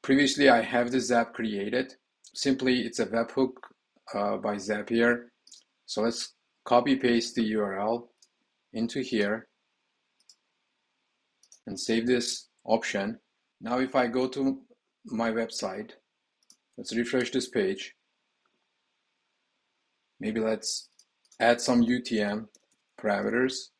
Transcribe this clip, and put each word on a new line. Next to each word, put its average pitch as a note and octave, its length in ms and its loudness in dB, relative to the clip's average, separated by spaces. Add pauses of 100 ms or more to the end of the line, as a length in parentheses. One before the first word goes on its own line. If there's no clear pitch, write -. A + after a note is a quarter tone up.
Previously, C#3 480 4
I A#2 120 8
have A#2+ 300 0
the C3 80 0
Zap A#2 340 0
created. A2 600 -4 (380)
Simply, C3 480 2
it's A2+ 180 -6
a A2+ 60 2
webhook, A#2 480 0 (600)
uh, G2+ 240 -2
by G#2 180 -4
Zapier. A#2 720 0 (600)
So - 160 -4
let's A#2 320 -2 (320)
copy B2 300 4
paste A#2+ 400 0
the A#2 80 0
U G#2+ 180 0
R G2 180 -2
L A2+ 300 -2 (640)
into A#2 280 -4
here A2 460 -2 (2250)
and G2 120 -10
save A2+ 280 -2
this B2 420 -2 (160)
option. A2 540 -2 (420)
Now, A#2+ 180 -2
if C3 160 -2
I B2+ 120 4
go B2+ 200 0
to C3+ 340 -2 (440)
my A2+ 260 -2
website, A2 600 -6 (840)
let's - 180 -10
refresh A#2+ 360 0
this B2+ 160 -2
page. G2 480 -2 (2250)
Maybe A2 200 -2
let's A2 500 -4 (500)
add A#2+ 220 6
some A#2+ 220 4
U B2 180 2
T A2+ 180 -2
M G#2 280 -2 (520)
parameters G#2+ 720 0 (100)